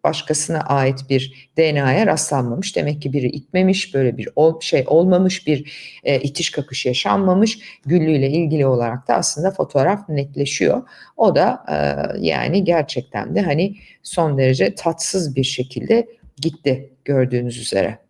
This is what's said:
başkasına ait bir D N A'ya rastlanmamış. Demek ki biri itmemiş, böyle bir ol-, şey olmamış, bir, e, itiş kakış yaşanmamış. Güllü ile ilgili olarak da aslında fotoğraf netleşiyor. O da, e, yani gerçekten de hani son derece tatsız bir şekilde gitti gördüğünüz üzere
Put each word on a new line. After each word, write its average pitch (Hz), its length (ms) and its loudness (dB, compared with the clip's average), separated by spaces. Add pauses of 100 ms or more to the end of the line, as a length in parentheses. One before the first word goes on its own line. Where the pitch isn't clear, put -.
başkasına 156 540 -2
ait 135 500 0
bir 135 480 -4
D 160 180 2
N 139 80 0
A'ya 160 240 4
rastlanmamış. 147 680 -2
Demek 151 260 -2
ki 139 120 -4
biri 127 140 0
itmemiş, 185 680 0
böyle 127 240 0
bir 107 180 -8
ol-, 160 260 4
şey 139 260 0
olmamış, 185 600 4
bir, 151 240 -2 (320)
e, 139 160 2
itiş 143 300 -4
kakış - 360 -8
yaşanmamış. 196 720 2 (260)
Güllü 156 260 2
ile 135 180 2
ilgili 151 360 0
olarak 120 420 0
da - 60 2
aslında 160 380 0
fotoğraf 185 580 0
netleşiyor. 143 720 -2 (360)
O 180 180 4
da, 202 340 2
e, - 60 -2 (520)
yani 78 360 0
gerçekten 139 720 -2
de 202 60 2
hani 180 340 0 (260)
son 156 360 -2
derece 135 380 2
tatsız 165 600 -4
bir 135 80 0
şekilde 120 640 -2 (300)
gitti 139 520 -4 (160)
gördüğünüz 123 520 0
üzere 98 400 -2 (120)